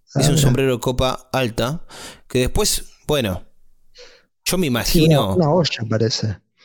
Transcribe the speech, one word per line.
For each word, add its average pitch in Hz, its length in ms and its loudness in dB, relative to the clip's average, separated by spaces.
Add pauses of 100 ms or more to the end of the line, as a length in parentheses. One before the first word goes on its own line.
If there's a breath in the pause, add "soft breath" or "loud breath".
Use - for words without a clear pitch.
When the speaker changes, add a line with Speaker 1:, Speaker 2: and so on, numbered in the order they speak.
(160)
Speaker 1:
Ah, 139 60 2
Speaker 2:
Es 147 60 4
un 156 80 4
Speaker 1:
mira. 156 120 2
Speaker 2:
sombrero 131 240 2
de 120 80 -2
copa 127 540 -4
alta, 123 520 -2 (440 loud breath)
que 127 100 0
después, 160 460 0 (200)
bueno, 113 380 -2 (1000 loud breath)
yo 180 120 -2
me 185 60 2
Speaker 1:
Sí, 156 40 0
Speaker 2:
imagino 139 580 4 (100)
Speaker 1:
una, 170 120 2
una - 60 2
olla 156 360 0
parece. 110 480 -2 (280 loud breath)